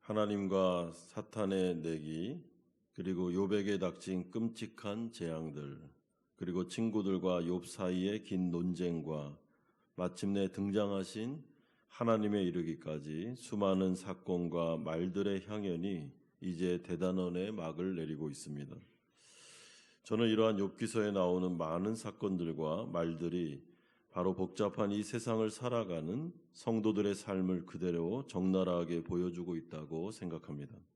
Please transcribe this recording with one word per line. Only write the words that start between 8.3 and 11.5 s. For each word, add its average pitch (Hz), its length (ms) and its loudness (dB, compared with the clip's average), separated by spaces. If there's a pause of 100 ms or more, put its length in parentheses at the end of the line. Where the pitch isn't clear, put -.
논쟁과 82 840 -2 (580)
마침내 95 560 0
등장하신 101 920 -2 (460)